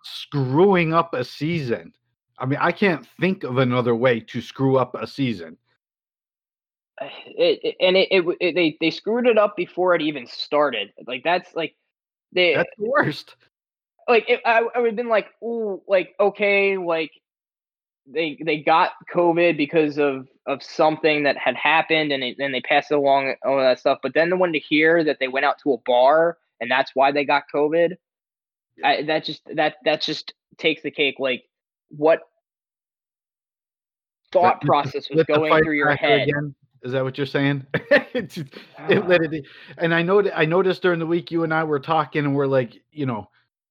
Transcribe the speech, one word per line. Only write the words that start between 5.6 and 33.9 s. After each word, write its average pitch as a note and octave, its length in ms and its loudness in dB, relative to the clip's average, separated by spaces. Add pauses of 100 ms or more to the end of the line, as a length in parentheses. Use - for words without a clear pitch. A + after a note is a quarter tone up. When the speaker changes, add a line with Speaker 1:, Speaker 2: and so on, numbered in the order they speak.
Speaker 2:
<sighs> - 60 -10 (200)
It, D#3+ 360 0
it, D#3+ 180 -4
and F#3 160 4
it, F#3+ 140 4
it, F3 300 0
it, E3+ 140 0
they, E3 260 0
they D#3+ 100 0
screwed A#3 360 -2
it A3 120 4
up G#3 180 0
before F3 380 -2
it D#3+ 80 0
even D3 240 -6
started. B2+ 680 -2 (140)
Like, B2 160 -10
that's, F3+ 320 -4
like, D#3+ 220 -8 (560)
they F3 220 2
Speaker 1:
That's E3+ 220 0
the G#3 80 -8
worst. - 520 -2 (720)
Speaker 2:
Like, A#3 200 -4
it, B3 160 0
I, A3+ 180 2 (120)
I B3 60 -2
would've A#3 160 -2
been A#3+ 120 -6
like, G#3 200 -2 (140)
"Ooh, A3 460 -8
like, F#3 320 -2
okay," G3 560 2
like, E3 360 -4 (1000)
they, D3 340 -6
they D#3 120 -2
got E3 360 2 (220)
covid E3+ 420 2
because D3 420 0
of, C3+ 280 -2 (200)
of C3+ 160 -6
something D#3 600 0
that C#3+ 140 0
had B2+ 200 -2
happened, D#3 540 0
and C3+ 140 -2
it, B2 140 -8
then C#3 140 -4
they B2+ 100 -4
passed - 280 0
it D3+ 40 2
along, C#3 400 2 (100)
all C3+ 140 0
that C3 200 4
stuff. C#3 240 0
But C3+ 120 -4
then E3 160 2
the F#3 60 2
one F3+ 180 0
to D3 40 0
hear D#3+ 460 2
that C#3+ 160 0
they C3 80 -2
went C3+ 180 -2
out C#3 160 0
to C#3+ 120 0
a A2+ 120 -4
bar, D3 520 4 (220)
and A#2+ 100 -6
that's C3 240 0
why C3+ 180 4
they C#3+ 120 0
got C#3+ 200 2 (100)
covid, E3 420 0 (800)
Speaker 1:
Yeah. C3+ 100 -2
Speaker 2:
I, D3 140 0
that D#3 220 -2
just, D#3 180 -12 (120)
that, D#3 300 -2
that D3+ 160 0
just - 320 -8 (240)
takes D#3 260 -2
the C#3+ 80 -8
cake. C#3+ 280 -2
Like, B2+ 260 -4 (440)
what D#3 320 2 (2000)